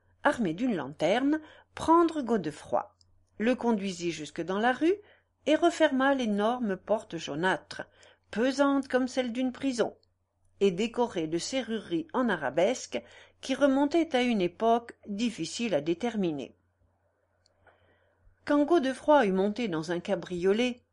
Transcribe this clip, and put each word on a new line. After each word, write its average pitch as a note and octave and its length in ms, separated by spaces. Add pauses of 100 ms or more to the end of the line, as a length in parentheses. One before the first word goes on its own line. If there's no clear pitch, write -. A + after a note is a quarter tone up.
(220)
armé A3 320
d'une A#3 200
lanterne, F#3 640 (340)
prendre E4 480
Godefroy, G#3 720 (460)
le A#3+ 160
conduisit G3 580
jusque D#3 300
dans F#3 160
la A#3 140
rue D4+ 220 (520)
et D4+ 100
referma D4+ 580
l'énorme A3 600
porte G3 400
jaunâtre, D#3+ 640 (480)
pesante C4+ 580
comme B3+ 200
celle B3 240
d'une B3+ 200
prison, A#3+ 440 (640)
et G3+ 100
décorée A3+ 560
de D#3+ 120
serrureries G#3+ 720
en B3+ 160
arabesque F3+ 720 (380)
qui - 140
remontaient C#4+ 640
à B3 60
une A#3+ 180
époque A3+ 540 (120)
difficile G#3 680
à C#3+ 60
déterminer. E3+ 720 (1900)
Quand D4 200
Godefroy C#4+ 600
eut F#3+ 60
monté G#3 360
dans D#3+ 240
un E3+ 80
cabriolet G3 800 (120)